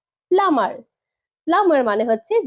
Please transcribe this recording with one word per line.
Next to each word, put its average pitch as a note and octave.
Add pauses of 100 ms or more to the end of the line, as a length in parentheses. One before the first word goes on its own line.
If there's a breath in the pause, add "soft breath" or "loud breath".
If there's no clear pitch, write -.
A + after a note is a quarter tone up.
(300)
প্লামার। F4+ (720)
প্লামার E4+
মানে G#3+
হচ্ছে A3+ (120)